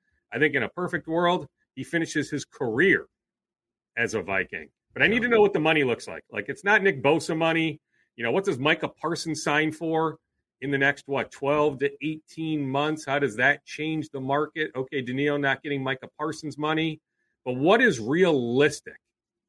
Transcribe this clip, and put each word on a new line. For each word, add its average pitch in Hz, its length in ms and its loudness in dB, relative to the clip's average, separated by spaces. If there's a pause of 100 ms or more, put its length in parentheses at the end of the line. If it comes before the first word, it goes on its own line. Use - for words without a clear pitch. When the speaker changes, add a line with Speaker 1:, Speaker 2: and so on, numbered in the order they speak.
(340)
Speaker 1:
I 117 60 -4
think 143 160 2
in 123 80 2
a 98 60 -4
perfect 175 380 -6
world, 170 400 2 (280)
he 131 80 -8
finishes 160 460 -2
his 143 160 -6
career 127 600 0 (920)
as 117 160 0
a 104 80 -2
Viking. 92 480 -6 (240)
But 123 80 -2
I 156 60 4
need 220 160 2
Speaker 2:
Yeah. 240 60 0
Speaker 1:
to 233 60 4
know 214 60 6
what 202 120 4
the 180 60 0
money 156 240 2
looks 120 240 -2
like. 80 240 -14
Like, 104 160 -8
it's - 160 -10
not 202 200 4
Nick 185 180 0
Bosa 160 340 2
money. 160 460 0 (340)
You 117 80 -8
know, 117 80 0
what 190 140 2
does 151 140 0
Micah 156 280 0
Parsons 160 540 -6
sign 156 300 0
for 160 480 -2 (420)
in 139 100 -4
the 143 60 0
next, 139 300 0
what, 135 240 -4
twelve 147 480 0
to 139 120 0 (140)
eighteen 156 640 -4
months? 151 360 -2
How 139 140 0
does 113 180 -2
that 139 280 2
change 156 440 -6
the 139 120 -10
market? 147 540 -2
Okay, 131 260 -4
Danielle 139 360 0
not 139 260 -2
getting 143 180 -4
Micah 131 360 -6
Parsons 151 400 -8
money. 156 420 -2 (440)
But 127 100 -4
what 180 280 4
is 180 180 4
realistic? 143 1000 2 (520)